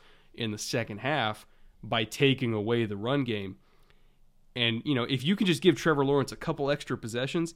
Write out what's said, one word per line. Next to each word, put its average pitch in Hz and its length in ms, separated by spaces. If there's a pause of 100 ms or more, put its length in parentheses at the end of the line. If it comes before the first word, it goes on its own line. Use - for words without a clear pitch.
(320)
in 113 180
the 104 80
second 113 400
half 120 480 (360)
by 113 220
taking 135 500
away 113 320
the 101 100
run 127 280
game. 104 320 (1000)
And, 117 300
you 147 80
know, 120 100
if 123 200
you 196 120
can 208 100
just 170 160
give 180 140
Trevor 143 300
Lawrence 139 260
a - 40
couple 143 340
extra 143 260
possessions, 131 600